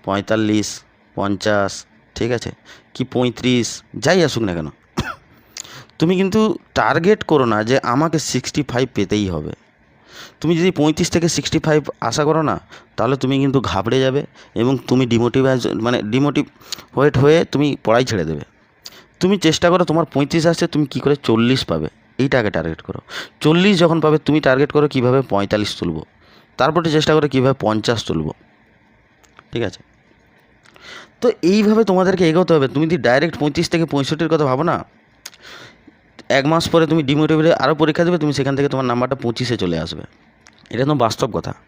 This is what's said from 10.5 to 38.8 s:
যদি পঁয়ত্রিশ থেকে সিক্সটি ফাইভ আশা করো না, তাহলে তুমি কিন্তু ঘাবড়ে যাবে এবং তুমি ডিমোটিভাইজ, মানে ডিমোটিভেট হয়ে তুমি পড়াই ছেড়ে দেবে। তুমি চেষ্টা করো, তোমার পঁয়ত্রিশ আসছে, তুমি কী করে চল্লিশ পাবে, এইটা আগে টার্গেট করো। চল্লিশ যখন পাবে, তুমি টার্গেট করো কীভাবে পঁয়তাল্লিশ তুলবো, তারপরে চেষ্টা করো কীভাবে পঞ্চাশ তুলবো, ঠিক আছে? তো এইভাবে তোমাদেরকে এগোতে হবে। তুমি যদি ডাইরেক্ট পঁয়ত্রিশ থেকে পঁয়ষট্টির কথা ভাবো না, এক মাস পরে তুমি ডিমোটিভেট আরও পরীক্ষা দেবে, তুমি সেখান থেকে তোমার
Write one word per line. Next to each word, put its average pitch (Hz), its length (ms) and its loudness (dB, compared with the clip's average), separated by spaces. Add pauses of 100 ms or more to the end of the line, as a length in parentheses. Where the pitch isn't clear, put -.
যদি 185 180 4
পঁয়ত্রিশ 156 360 2
থেকে 170 220 2
সিক্সটি - 300 -2
ফাইভ 151 140 4 (280)
আশা 147 200 -2
করো 160 220 2
না, 98 60 -2 (400)
তাহলে 123 260 0
তুমি 135 120 0 (100)
কিন্তু 135 140 0 (120)
ঘাবড়ে 104 340 0
যাবে 135 180 0 (380)
এবং 123 120 2 (160)
তুমি 127 240 2
ডিমোটিভাইজ, 123 480 2 (260)
মানে 120 120 0 (140)
ডিমোটিভেট - 1120 -2
হয়ে 151 160 6 (140)
তুমি 147 140 2 (180)
পড়াই 117 260 2
ছেড়ে 95 200 -2
দেবে। 76 140 -8 (760)
তুমি 185 140 2 (120)
চেষ্টা 160 260 2
করো, 180 180 2
তোমার 160 140 2 (100)
পঁয়ত্রিশ 147 360 0
আসছে, 170 220 -2
তুমি 156 200 0
কী 135 120 -6
করে 139 100 2 (140)
চল্লিশ 120 320 2 (100)
পাবে, 80 180 -4 (340)
এইটা 135 180 2
আগে 104 160 -2
টার্গেট 80 300 -4
করো। - 140 -12 (440)
চল্লিশ 180 380 4
যখন 165 220 2
পাবে, 151 120 4 (100)
তুমি 151 200 2
টার্গেট 135 300 2
করো 151 180 4
কীভাবে 123 240 2 (140)
পঁয়তাল্লিশ 101 480 0
তুলবো, 82 220 -6 (560)
তারপরে 156 280 0 (100)
চেষ্টা 156 200 2
করো 151 180 2
কীভাবে 131 300 2
পঞ্চাশ 107 340 0 (100)
তুলবো, 78 240 -4 (1200)
ঠিক 117 160 -4
আছে? - 120 -12 (1400)
তো 247 60 0 (260)
এইভাবে 214 380 4
তোমাদেরকে 185 400 2
এগোতে 170 260 2
হবে। 135 180 4
তুমি 147 140 2
যদি 165 180 0
ডাইরেক্ট 143 340 2
পঁয়ত্রিশ 151 320 -2
থেকে 165 200 0
পঁয়ষট্টির 147 420 -2
কথা 151 180 2
ভাবো 139 200 0
না, 110 60 -2 (1600)
এক 139 140 0
মাস 165 200 2
পরে 165 180 4
তুমি 160 180 2
ডিমোটিভেট 156 380 2 (180)
আরও 151 160 2
পরীক্ষা 156 260 2
দেবে, 175 160 0
তুমি 151 160 0
সেখান 139 200 -2
থেকে 139 140 0
তোমার 131 180 -2